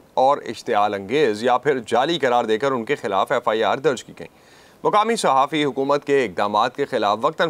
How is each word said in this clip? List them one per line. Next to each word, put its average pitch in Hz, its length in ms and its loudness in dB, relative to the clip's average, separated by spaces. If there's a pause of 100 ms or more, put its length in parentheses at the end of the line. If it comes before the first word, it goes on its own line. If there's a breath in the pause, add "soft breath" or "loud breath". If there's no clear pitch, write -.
(140)
اور 135 240 2
اشتعال 107 560 -2
انگیز 107 500 0
یا 123 140 4
پھر 135 280 -2
جعلی 139 340 0
قرار 123 240 2
دے 110 140 0
کر 139 140 0
ان 117 140 -4
کے 135 100 -2
خلاف 110 360 -2
ایف 127 160 -2
آئی 110 160 0
آر 107 140 2
درج 135 260 -2
کی - 160 -20
گئیں۔ - 160 -18 (480 soft breath)
مقامی 214 320 0
صحافی 147 480 2
حکومت 139 420 -2
کے 139 200 2
اقدامات 104 500 0
کے 139 100 -4
خلاف 107 360 0
وقتاً 160 280 0